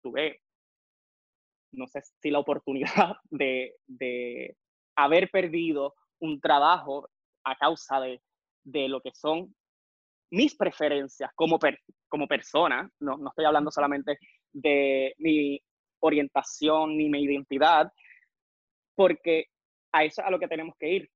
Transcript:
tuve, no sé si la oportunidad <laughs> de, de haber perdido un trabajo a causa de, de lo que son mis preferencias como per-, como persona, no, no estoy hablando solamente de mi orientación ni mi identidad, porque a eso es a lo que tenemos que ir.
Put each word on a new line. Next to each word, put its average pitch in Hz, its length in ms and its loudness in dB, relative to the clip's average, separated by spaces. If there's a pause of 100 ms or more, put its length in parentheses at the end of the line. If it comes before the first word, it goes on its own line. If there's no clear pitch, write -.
tuve, 139 400 -6 (1300)
no 127 140 -12
sé 139 160 -14 (180)
si 147 120 -4
la 147 80 2
oportunidad 147 840 0
<laughs> - 60 -20
de, 131 460 -4 (100)
de 123 720 -8 (400)
haber 165 340 4
perdido 165 640 -2 (260)
un 156 220 -6
trabajo 143 680 2 (340)
a 131 120 -4
causa 143 440 -2
de, 127 220 -8 (420)
de 135 260 -4
lo 131 120 -6
que 127 120 -14
son 170 400 -6 (760)
mis 262 240 2
preferencias 143 800 -4
como 165 240 2
per-, 165 220 0 (260)
como 147 200 -4
persona, 143 600 0 (100)
no, 143 180 -6
no 139 120 -12
estoy 156 160 -4
hablando 147 240 2
solamente 143 480 -2 (340)
de 139 680 2
mi 147 420 0 (380)
orientación 151 1000 0
ni 151 120 0
mi 143 120 0
identidad, 143 720 2 (1040)
porque 170 520 2 (440)
a 156 140 4
eso - 160 -6
es - 60 -4
a 190 40 0
lo 175 80 0
que 170 80 -4
tenemos 160 320 -8
que 156 100 -4
ir. 180 260 -4